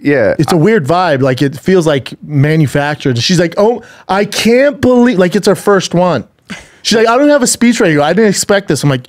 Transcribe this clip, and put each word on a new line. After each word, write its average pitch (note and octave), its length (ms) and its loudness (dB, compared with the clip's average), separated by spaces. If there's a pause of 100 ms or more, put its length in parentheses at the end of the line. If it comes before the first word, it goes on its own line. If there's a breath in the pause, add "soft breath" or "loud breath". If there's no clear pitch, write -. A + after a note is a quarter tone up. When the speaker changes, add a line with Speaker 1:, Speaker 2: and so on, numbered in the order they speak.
Speaker 1:
Yeah. B2+ 380 0
Speaker 2:
it's - 140 0
a F#3+ 40 2
weird E3 300 2
vibe. D#3+ 360 0
Like, C3 200 -2
it C#3 160 -4
feels, F3+ 300 0
like, C#3 340 -4
manufactured. D3 960 -2
She's D#3+ 220 0
like, E3+ 160 -2
"Oh, A3+ 260 0 (260 loud breath)
I G3+ 180 -2
can't C4 540 0
believe," B3 380 2
like, F3+ 160 0
it's G#3 140 0
her F#3+ 80 2
first - 360 -2
one. F3 300 0 (600 loud breath)
She's - 140 -2
like, A3+ 120 2
"I A#3 100 2
don't D4 120 2
have C#4+ 120 2
a B3+ 60 0
speech A#3 320 0
ready F3 140 2
to D3 40 0
go. C#3+ 60 2
I D#3 80 0
didn't G#3 180 2
expect G3+ 380 -2
this." D3+ 160 -2
I'm D3 60 2
like, C3 180 -4